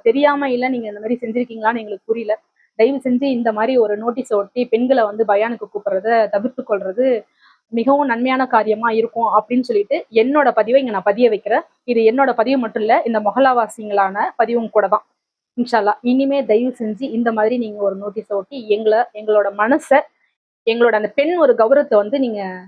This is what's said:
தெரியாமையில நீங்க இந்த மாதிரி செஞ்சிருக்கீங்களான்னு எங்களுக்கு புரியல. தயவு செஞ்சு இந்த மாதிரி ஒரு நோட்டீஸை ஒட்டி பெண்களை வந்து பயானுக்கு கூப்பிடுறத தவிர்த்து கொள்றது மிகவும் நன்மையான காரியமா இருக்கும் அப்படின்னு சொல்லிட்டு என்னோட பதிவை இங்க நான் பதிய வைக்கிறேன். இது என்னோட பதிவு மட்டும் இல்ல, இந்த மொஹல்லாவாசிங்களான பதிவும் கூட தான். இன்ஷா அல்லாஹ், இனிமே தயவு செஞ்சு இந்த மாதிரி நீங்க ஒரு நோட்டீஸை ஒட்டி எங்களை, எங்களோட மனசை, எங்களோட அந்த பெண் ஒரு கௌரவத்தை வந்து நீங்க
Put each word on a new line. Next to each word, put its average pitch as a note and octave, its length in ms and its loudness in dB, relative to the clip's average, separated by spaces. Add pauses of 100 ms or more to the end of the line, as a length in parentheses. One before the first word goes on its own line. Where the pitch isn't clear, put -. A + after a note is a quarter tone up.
தெரியாமையில C4+ 680 0
நீங்க A#3+ 180 -4
இந்த G#3 140 -12
மாதிரி A#3 180 -4
செஞ்சிருக்கீங்களான்னு A3+ 600 -4
எங்களுக்கு G#3 280 -12
புரியல. A3 260 -2 (440)
தயவு C4 180 2
செஞ்சு C4 320 0
இந்த A#3 220 0
மாதிரி A3+ 260 -2
ஒரு G#3 200 2
நோட்டீஸை A#3 380 -4
ஒட்டி G3 300 -2
பெண்களை B3 380 0
வந்து G#3 220 -2
பயானுக்கு G#3+ 420 -2
கூப்பிடுறத G3 420 -4 (200)
தவிர்த்து G#3+ 340 -4
கொள்றது G3 440 -2 (640)
மிகவும் C#4 360 0
நன்மையான B3+ 380 -2
காரியமா A3 440 0
இருக்கும் A3+ 380 -2
அப்படின்னு A#3 380 0
சொல்லிட்டு G#3+ 300 0 (180)
என்னோட C4+ 360 2
பதிவை A3+ 280 2
இங்க B3+ 120 -2
நான் G3 160 -2
பதிய A3 220 4
வைக்கிறேன். G#3+ 340 0 (220)
இது A3+ 160 2
என்னோட B3 320 4
பதிவு B3 240 0
மட்டும் A#3 260 -4
இல்ல, A3+ 120 4 (100)
இந்த A3 140 -2
மொஹல்லாவாசிங்களான G#3 1040 0 (100)
பதிவும் A#3 340 -2
கூட G3+ 180 2
தான். G#3 160 0 (540)
இன்ஷா A#3+ 200 -2
அல்லாஹ், G#3 240 0
இனிமே C4+ 440 0
தயவு A#3+ 260 2
செஞ்சு A3 380 -8
இந்த A#3 220 -2
மாதிரி A3 260 0
நீங்க G#3+ 240 -6
ஒரு G3 140 -2
நோட்டீஸை G3+ 380 -10
ஒட்டி G3+ 240 -6 (100)
எங்களை, G#3+ 320 2 (140)
எங்களோட G#3+ 340 0 (100)
மனசை, C4+ 420 2 (680)
எங்களோட A#3 280 2
அந்த G#3 140 -2
பெண் D4 280 0
ஒரு C#4 180 4
கௌரவத்தை A#3+ 420 2
வந்து G#3 220 0
நீங்க A3+ 220 -4 (260)